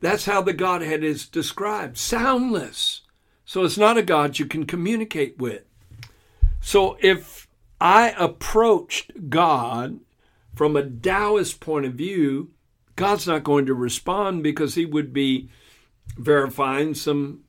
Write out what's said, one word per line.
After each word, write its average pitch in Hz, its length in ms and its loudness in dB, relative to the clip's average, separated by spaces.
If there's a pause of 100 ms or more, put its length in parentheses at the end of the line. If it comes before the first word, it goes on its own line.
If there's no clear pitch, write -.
That's 202 240 -2
how 196 160 2
the 185 120 0
Godhead 165 500 -2
is 151 240 -4
described. 180 720 -6
Soundless. 240 1000 -2 (440)
So 190 180 -2
it's 170 140 0
not 214 200 6
a 220 40 6
God 147 380 2
you 147 80 -2
can 156 180 -6
communicate 175 720 -4
with. 110 260 -8 (1000)
So 190 380 2
if - 480 2 (320)
I 208 380 6
approached 185 1120 0
God 131 680 0 (560)
from 151 200 2
a 143 140 0
Taoist 190 720 0
point 151 260 -4
of 127 80 -6
view, 151 560 -2 (460)
God's 196 320 0
not 156 160 0
going 143 240 2
to 131 80 0
respond 175 640 -2
because 147 320 -2
he 170 120 -2
would 147 280 -4
be 131 380 -2 (640)
verifying 139 800 0
some 143 540 -4